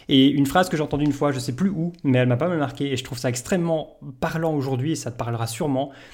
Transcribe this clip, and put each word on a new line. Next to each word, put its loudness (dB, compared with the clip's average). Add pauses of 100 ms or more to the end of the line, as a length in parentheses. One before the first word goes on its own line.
Et 8
une 4
phrase 2
que -2
j'ai 0
entendue -2
une 2
fois, 0
je -2
sais -4
plus 0
où, -4 (100)
mais 4
elle 4
m'a 2
pas 0
mal 0
marqué, -4
et 0
je -4
trouve -10
ça -4
extrêmement -2 (200)
parlant -2
aujourd'hui, -2
et -2
ça -6
te -14
parlera -4
sûrement, -4 (220)